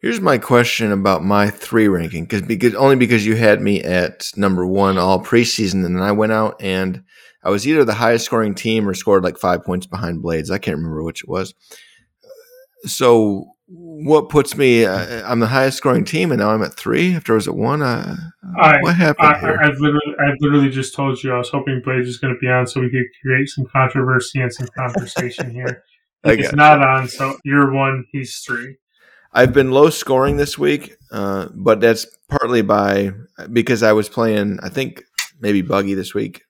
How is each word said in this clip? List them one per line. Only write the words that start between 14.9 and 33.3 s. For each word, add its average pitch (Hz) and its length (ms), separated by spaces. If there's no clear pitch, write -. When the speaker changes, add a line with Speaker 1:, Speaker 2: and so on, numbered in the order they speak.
Speaker 1:
I'm 120 120
the 113 80
highest 131 300
scoring 127 280
team, 165 260
and 120 80
now 104 120
I'm 110 100
at - 140
three 170 400
after 127 180
I - 40
was 104 100
at 90 80
one. 127 260
Uh, 123 340
Speaker 2:
I, 151 220
Speaker 1:
what 170 140
happened 160 320
Speaker 2:
I, 147 120
Speaker 1:
here? 156 200
Speaker 2:
I, 151 100
I've 135 100
literally, 147 400
I've 143 200
literally 143 300
just 131 240
told 135 300
you 127 100
I 123 60
was 120 100
hoping 135 340
Blades 127 240
was 123 120
gonna 127 200
be 127 80
on 127 200
so - 140
we 123 100
could 127 140
create 135 260
some 135 160
controversy 131 760
and 123 120
some 127 140
conversation 127 720
here. 123 340
Speaker 1:
<laughs> - 200
I 110 120
Speaker 2:
He's - 100
Speaker 1:
gotcha. - 120
Speaker 2:
not 151 300
on, 131 200
so 135 360
you're 139 280
one, 135 400
he's 131 340
three. 123 300
Speaker 1:
I've 123 140
been 131 200
low 143 180
scoring 139 480
this 143 200
week, 147 380
uh, 98 420
but 104 280
that's - 240
partly 120 320
by, 101 500